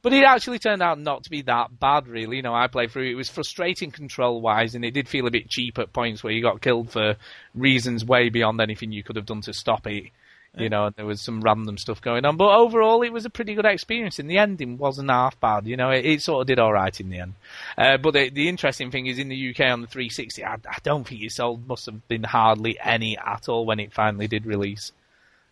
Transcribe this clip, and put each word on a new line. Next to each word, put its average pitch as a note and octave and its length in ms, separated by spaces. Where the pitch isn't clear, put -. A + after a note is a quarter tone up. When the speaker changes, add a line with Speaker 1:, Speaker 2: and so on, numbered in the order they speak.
Speaker 1:
But A#3+ 120
it C#4 120
actually B3 340
turned G#3 220
out E3 180
not D3 240
to - 60
be D3 140
that A#2+ 360
bad, C#3 280
really. A#2 300
You C3+ 40
know, A#2+ 140
I B2 120
played B2 240
through C3 120
it. B2+ 80
It A#2+ 40
was C3 140
frustrating F3 640
control-wise, A#2 840
and A#2+ 80
it A#2 80
did C3+ 160
feel B2+ 200
a A#2 40
bit A#2 180
cheap B2 280
at A2 160
points A#2 300
where A2 100
you A2+ 80
got A2+ 200
killed A#2 300
for G#2+ 240
reasons B2 500
way B2 260
beyond A2+ 300
anything A2 320
you G#2 120
could A2 120
have G#2+ 100
done G#2+ 160
to G#2 120
stop - 340
it. G#2 180
You A2+ 60
Speaker 2:
Yeah. A2 60
Speaker 1:
know, G#2 160
and G#2 100
there G#2+ 100
was G#2 140
some A2+ 220
random G#2+ 360
stuff A2 240
going A#2+ 220
on. D3+ 140
But G3 180
overall, A3+ 460
it A#3 100
was A3+ 140
a A#3 40
pretty G#3+ 260
good G#3 100
experience, G#3+ 540
and C#3+ 100
the F3+ 80
ending D#3+ 400
wasn't C#3 320
half B2+ 320
bad. G#2+ 260
You A#2+ 80
know, B2+ 140
it, C3 160
it D3+ 160
sort D3 180
of C3 80
did B2+ 120
all A2 120
right F#2+ 260
in F#2+ 120
the F2+ 100
end. F#2 140
Uh, C3+ 200
but D3 160
the, C#3 160
the C#3+ 180
interesting C#3 420
thing B2+ 180
is, B2+ 120
in C#3 80
the C3 80
U C3 180
K C3+ 140
on A#2+ 140
the A#2 60
three B2+ 200
sixty, A2+ 380
I, G#2 80
I - 280
don't D3 240
think A2 160
it A2+ 120
sold, A#2+ 340
must B2 200
have A2 200
been A2+ 160
hardly A2 580
any A2+ 360
at - 320
all A#2 160
when G#2+ 160
it G#2 100
finally G#2+ 380
did G#2+ 160
release. G2+ 480